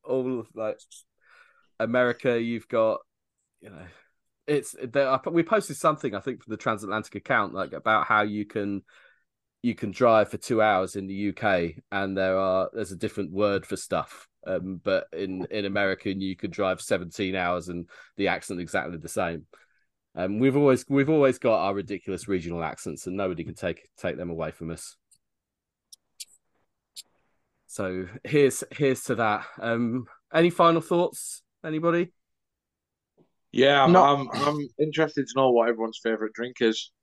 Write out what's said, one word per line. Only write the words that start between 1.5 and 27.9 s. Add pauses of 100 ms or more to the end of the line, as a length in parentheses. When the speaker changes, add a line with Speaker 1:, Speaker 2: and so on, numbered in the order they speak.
Speaker 1:
America,
you've
got, (600)
you
know, (640)
it's
there.
I,
we
posted
something,
I
think,
from
the
Transatlantic
account,
like,
about
how
you
can, (840)
you
can
drive
for
two
hours
in
the
U
K (100)
and
there
are,
there's
a
different
word
for
stuff. (200)
Um,
but
in,
in
America,
you
can
drive
seventeen
hours
and (260)
the
accent
exactly
the
same. (760)
Um,
we've
always,
we've
always
got
our
ridiculous
regional
accents,
and
nobody
can
take, (120)
take
them
away
from
us. (2750)
So (180)